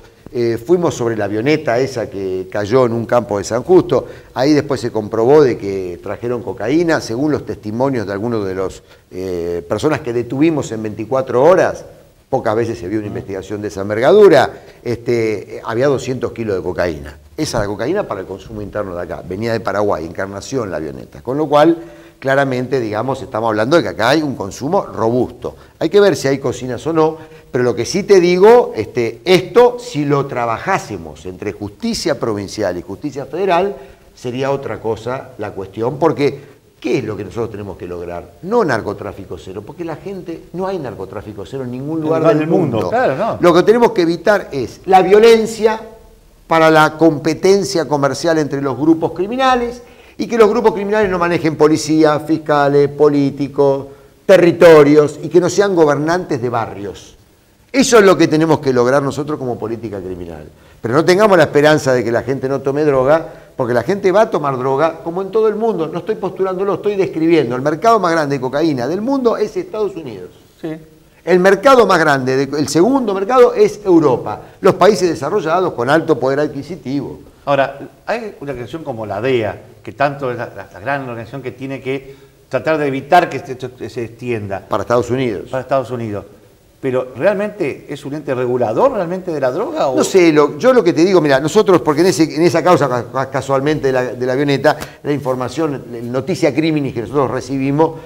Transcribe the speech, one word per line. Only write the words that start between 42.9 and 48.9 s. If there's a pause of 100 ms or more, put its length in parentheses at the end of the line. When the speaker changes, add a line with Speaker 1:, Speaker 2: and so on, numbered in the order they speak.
Speaker 2:
claro,
no.
Speaker 1:
Lo
que
tenemos
que
evitar
es
la
violencia (680)
para
la
competencia
comercial
entre
los
grupos